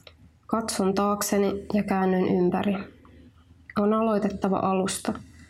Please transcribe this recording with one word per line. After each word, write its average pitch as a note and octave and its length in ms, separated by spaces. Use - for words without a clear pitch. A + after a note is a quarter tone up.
Katson A3 480
taakseni G3+ 800
ja G#3 80
käännyn F#3 460
ympäri. F#3 480
On G#3 160
aloitettava G#3 640
alusta. F#3+ 540